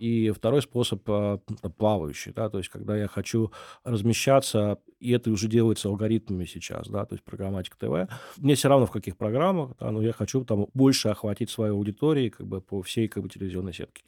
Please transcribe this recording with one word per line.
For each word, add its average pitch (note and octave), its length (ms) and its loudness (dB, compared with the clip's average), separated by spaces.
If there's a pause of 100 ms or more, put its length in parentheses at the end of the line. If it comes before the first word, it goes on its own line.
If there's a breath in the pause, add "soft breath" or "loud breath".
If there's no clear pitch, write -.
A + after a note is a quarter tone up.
И A2+ 320 2
второй B2 280 2
способ, A#2 480 -2
э, G#2 300 0 (100)
ну, G#2+ 140 -8
там, F2 100 -8
плавающий, G2 600 0
да, A2 160 -4
то G#2+ 80 -6
есть F2 100 -8
когда G2+ 280 -6
я G#2 100 -2
хочу G#2+ 460 -2 (320 loud breath)
размещаться, A2 920 2 (200)
и A#2+ 140 0
это A#2+ 180 2
уже A2 180 0
делается A2 400 4
алгоритмами G#2 560 0
сейчас, E2 440 -10
да, G2+ 180 -4
то - 80 -10
есть - 100 -10
программатика G2 540 -8
Т G#2+ 100 -4
В. - 180 0 (300 loud breath)
Мне C#3 180 4
все C3+ 140 2
равно, C3+ 160 8
в G2 60 0
каких G2 260 -8
программах, C3+ 640 -2
да, A#2+ 100 -6
но A2 120 -2
я A2+ 100 2
хочу B2+ 320 -2
там G2+ 300 0
больше C3 340 4
охватить G#2 400 -4
свою G#2+ 280 0
аудиторию, A#2 540 0
как - 160 -14
бы, G2 140 -6
по G2 220 -6
всей, A2 260 0
как G2+ 140 -6
бы, F#2+ 80 -8
телевизионной F#2 440 -6
сетки. - 340 -14